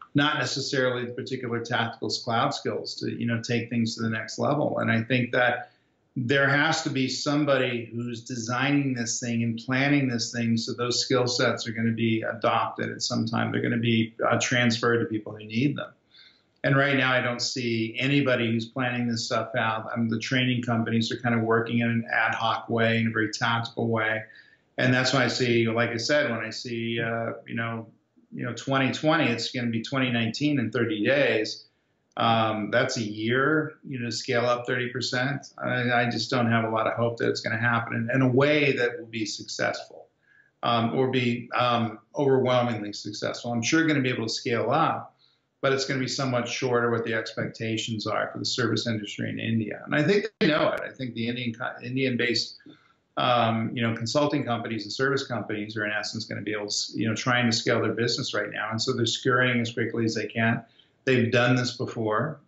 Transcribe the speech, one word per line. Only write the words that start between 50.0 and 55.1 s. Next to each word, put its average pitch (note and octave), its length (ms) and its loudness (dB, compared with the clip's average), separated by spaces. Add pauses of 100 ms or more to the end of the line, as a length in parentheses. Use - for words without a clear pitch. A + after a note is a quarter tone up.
think G3+ 240 2 (140)
they E3+ 80 4
know D3+ 240 4
it. - 120 -4
I G2 80 -10
think B2+ 220 -8
the A2+ 140 -4
Indian A#2+ 260 -4
co-, - 280 -8
Indian-based, A#2+ 760 -2 (600)
um, A#2 560 2
you A#2+ 100 -2
know, A2+ 120 2
consulting C#3+ 500 0
companies A2+ 380 -2
and G2+ 100 -10
service C3+ 340 0